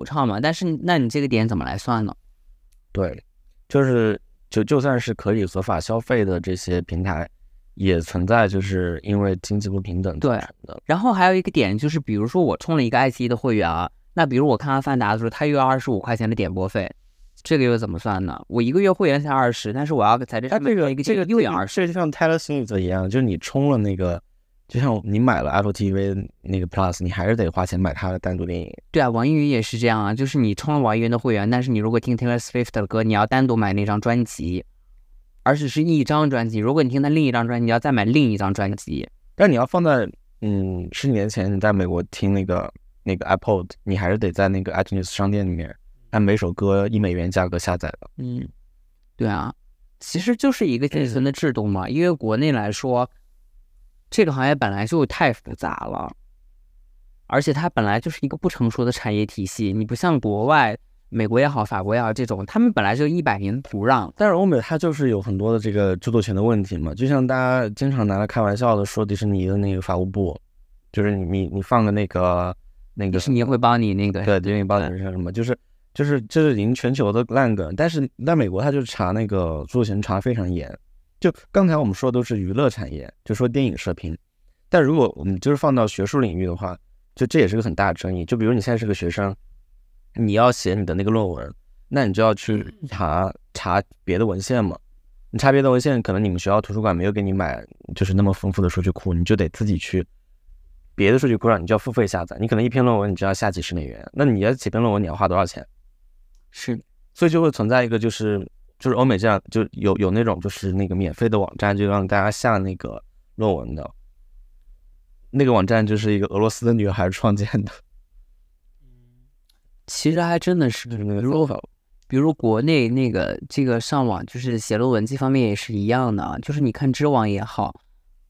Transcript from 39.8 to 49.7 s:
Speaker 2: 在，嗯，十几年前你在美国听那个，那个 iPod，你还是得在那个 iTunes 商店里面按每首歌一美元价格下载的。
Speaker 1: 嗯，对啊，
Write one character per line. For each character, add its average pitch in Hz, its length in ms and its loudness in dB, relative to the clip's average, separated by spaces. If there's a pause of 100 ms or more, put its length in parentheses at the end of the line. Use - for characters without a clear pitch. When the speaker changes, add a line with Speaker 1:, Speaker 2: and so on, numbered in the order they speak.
Speaker 2:
在， 131 260 2 (320)
嗯， 95 500 -2
十 - 160 -4
几 131 60 2
年 104 140 0
前 101 260 -2
你 95 60 0
在 104 140 2
美 95 120 2
国 87 180 -2
听 - 300 -2
那 98 120 0
个， 90 260 -4 (320)
那 95 120 -2
个 98 100 -8
iPod， 95 420 0 (160)
你 98 140 -2
还 92 120 0
是 104 80 0
得 104 140 -2
在 98 160 2
那 95 160 0
个 92 100 -6
iTunes 95 360 -2
商 98 200 0
店 101 160 0
里 92 60 -2
面 82 240 -6 (360)
按 110 100 2
每 101 160 4
首 90 160 -2
歌 98 340 2
一 110 120 0
美 98 120 0
元 87 180 -2
价 92 180 0
格 87 120 -4
下 90 160 -2
载 87 140 -6 (100)
的。 - 180 -20
Speaker 1:
嗯， 127 300 -8 (680)
对 113 120 -2
啊， 101 260 -4 (460)